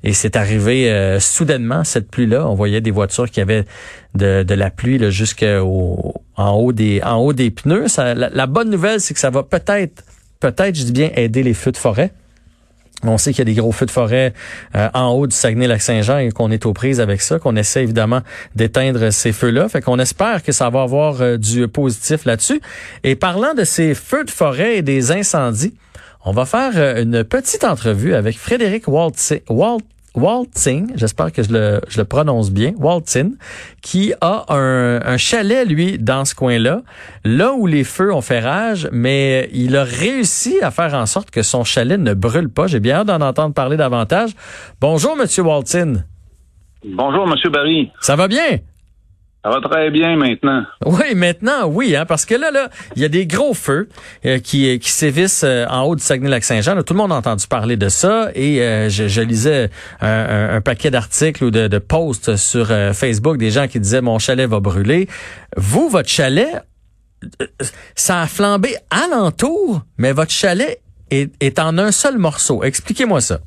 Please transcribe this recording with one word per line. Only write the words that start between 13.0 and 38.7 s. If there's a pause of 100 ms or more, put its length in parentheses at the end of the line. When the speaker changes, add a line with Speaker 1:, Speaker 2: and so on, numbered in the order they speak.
Speaker 1:
On
sait
qu'il
y
a
des
gros
feux
de
forêt, (420)
euh,
en
haut
du
Saguenay-Lac-Saint-Jean
et
qu'on
est
aux
prises
avec
ça,
qu'on
essaie
évidemment (340)
d'éteindre
ces
feux-là.
Fait
qu'on
espère
que
ça
va
avoir,
euh,
du
positif
là-dessus. (440)
Et
parlant
de
ces
feux
de
forêt
et
des
incendies, (500)
on
va
faire,
euh,
une
petite
entrevue
avec
Frédéric
Waltzi-,
Walt-, (320)
Waltzing,
j'espère
que
je
le, (100)
je
le
prononce
bien,
Waltzin, (500)
qui
a
un,
un
chalet,
lui,
dans
ce
coin-là, (420)
là
où
les
feux
ont
fait
rage,